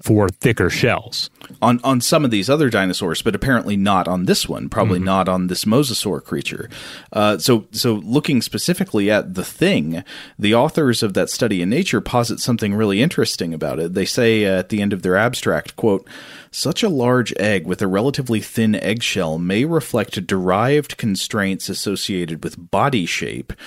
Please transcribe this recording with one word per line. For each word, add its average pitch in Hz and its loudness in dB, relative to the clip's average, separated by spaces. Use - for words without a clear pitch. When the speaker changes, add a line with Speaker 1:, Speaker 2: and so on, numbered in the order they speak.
Speaker 1:
for 104 4
thicker 101 2
shells. - -2
Speaker 2:
On, 120 4
on 131 2
some 156 2
of 131 2
these 104 0
other 147 4
dinosaurs, 95 0
but - 0
apparently 113 0
not 95 2
on 90 0
this - 0
one, 58 -6
probably 95 2
Speaker 1:
Mm-hmm. 92 0
Speaker 2:
not 95 2
on 92 0
this 90 -4
mosasaur 107 0
creature. - -6
Uh, 104 2
so, 113 2
so 117 0
looking 120 0
specifically 110 0
at 101 2
the 90 -4
thing, 87 0
the 104 2
authors 131 2
of 101 0
that 90 0
study 104 0
in 92 0
Nature 139 0
posit 117 -2
something 113 0
really 104 2
interesting 104 -2
about 76 -4
it. 85 -4
They 98 0
say, 110 2
uh, 95 2
at 92 -4
the 107 -2
end 101 0
of 92 -6
their 92 2
abstract, 107 0
quote, 101 0
"Such - -4
a 220 2
large 123 2
egg 98 0
with 90 -2
a 101 0
relatively 117 0
thin 110 0
eggshell 90 -2
may 98 0
reflect 120 -2
derived 101 2
constraints 98 -2
associated 90 -4
with 87 -10
body 110 2
shape, - -6